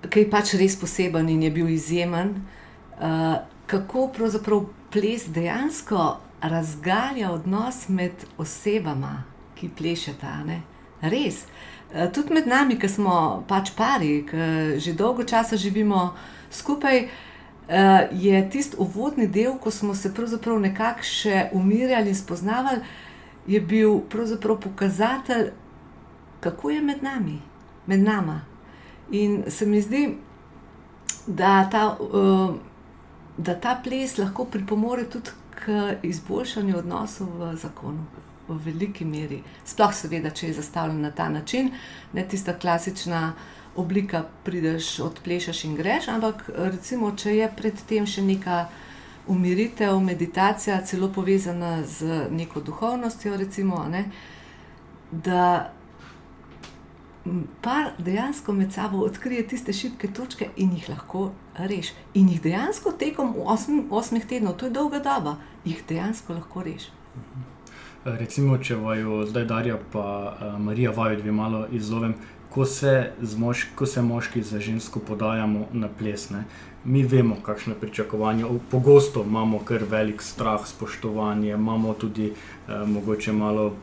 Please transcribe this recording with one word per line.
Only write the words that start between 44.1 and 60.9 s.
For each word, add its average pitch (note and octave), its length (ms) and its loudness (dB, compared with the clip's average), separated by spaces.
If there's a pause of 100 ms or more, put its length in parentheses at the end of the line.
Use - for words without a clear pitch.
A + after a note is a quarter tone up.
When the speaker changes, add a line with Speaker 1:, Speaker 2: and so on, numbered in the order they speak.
Speaker 1:
prideš, E3 580 -2
odplešeš F3 640 -4
in D#3 120 -4
greš, A3 340 0
ampak, A3 360 -2 (100)
recimo, F#3+ 580 -2
če G#3 200 -4
je A3 180 4
pred G#3+ 320 -4
tem G#3 240 0
še G3 160 -2
neka F#3 440 2 (580)
umiritev, F#3+ 760 2
meditacija, F#3+ 840 2
celo F#3+ 280 -2
povezana F3+ 760 0
z D3+ 200 -8 (260)
neko D#3+ 320 -4
duhovnostjo, A3+ 760 -4
recimo, F#3+ 400 -2
a D3+ 120 -4
ne, F#3 160 -2 (1040)
da, F3+ 600 2 (1500)
m, F3 200 -4 (160)
par C4+ 380 0
dejansko G#3+ 560 -2
med G3 200 2
sabo G3 280 -2
odkrije A#3 460 -2
tiste A#3+ 260 -6
šibke G3+ 360 -6
točke A#3+ 460 -8
in F#3+ 180 2
jih E3 160 -6
lahko F#3 380 -6 (260)